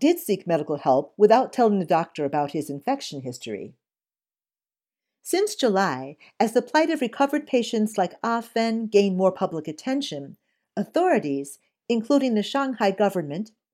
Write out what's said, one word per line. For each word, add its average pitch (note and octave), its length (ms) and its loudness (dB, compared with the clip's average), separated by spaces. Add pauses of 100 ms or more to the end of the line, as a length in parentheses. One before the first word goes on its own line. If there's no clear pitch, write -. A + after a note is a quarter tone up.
did F4 180 4
seek - 280 -4
medical D#3 320 0
help C#3+ 400 2
without A3 340 6
telling G#3+ 260 2
the F3+ 60 0
doctor D#3+ 400 0
about C#3+ 280 -2
his D3+ 180 -4
infection D3 500 -6
history. A#2+ 540 -10 (1500)
Since G4+ 360 -2
July, E3+ 600 0 (240)
as A3 120 0
the B3 100 2
plight D#4 260 0
of D#4+ 140 -2
recovered C#4+ 440 -2
patients A3 520 -2
like F3+ 240 0
Ah A#3 180 -2
Fen A3+ 460 -2
gained G3+ 320 2
more F#3 120 4
public F3+ 380 -4
attention, D#3+ 720 -8 (360)
authorities, F#3 840 -2 (280)
including A#3+ 480 2
the G#3 80 2
Shanghai C4 500 -2
government, F#3+ 600 -2 (220)